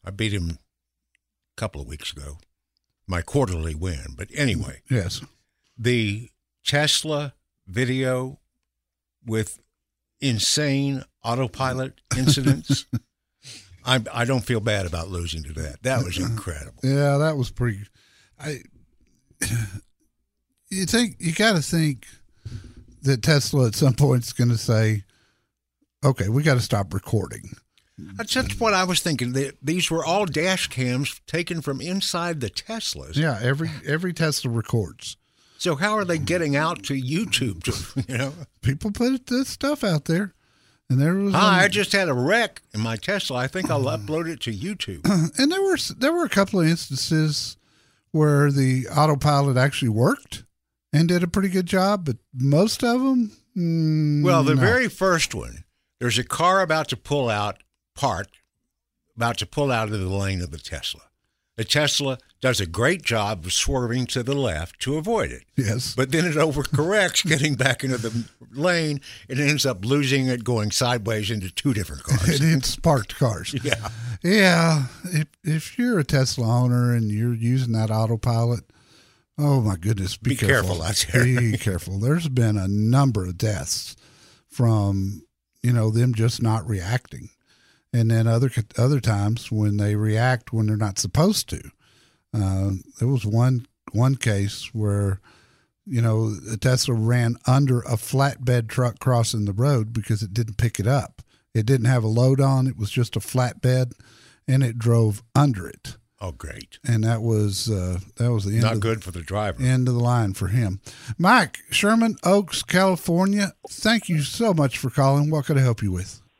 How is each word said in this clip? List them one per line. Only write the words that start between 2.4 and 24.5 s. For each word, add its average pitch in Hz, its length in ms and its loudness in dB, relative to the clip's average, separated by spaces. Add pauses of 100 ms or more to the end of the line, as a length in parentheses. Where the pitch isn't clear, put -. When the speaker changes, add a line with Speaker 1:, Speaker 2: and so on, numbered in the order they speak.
Speaker 1:
my 87 140 -4
quarterly 87 540 -2
win. 82 320 -8 (100)
But 95 180 -14
anyway, 127 540 -4
Speaker 2:
Yes. 95 320 -2 (560)
Speaker 1:
the 113 520 -2 (360)
Tesla 147 680 -2 (320)
video 127 720 -4 (880)
with 110 340 -4 (600)
insane 139 840 0 (200)
autopilot 131 800 -4 (160)
incidents. 135 760 2
Speaker 2:
<laughs> 123 40 -6 (920)
Speaker 1:
I, 127 260 2
I 117 140 -2
don't 123 180 0
feel 117 160 -2
bad 101 260 -2
about 82 220 -6
losing 85 360 -8
to 78 100 -12
that. 78 300 -10
That 127 200 0
was 90 140 -6
incredible. 90 560 -6 (100)
Speaker 2:
Yeah, 143 360 2
that 156 180 0
was 123 140 -4
pretty. 107 320 -4 (540)
I, 139 200 -10 (840)
<sighs> - 80 -6 (1200)
you 190 160 -2
think, 233 340 0
you 165 140 -2
gotta 202 280 2
think 151 440 0 (1000)
that 135 200 2
Tesla 139 440 4
at 104 80 -2
some 131 180 6
point 127 320 4
is - 80 -12
gonna 120 240 2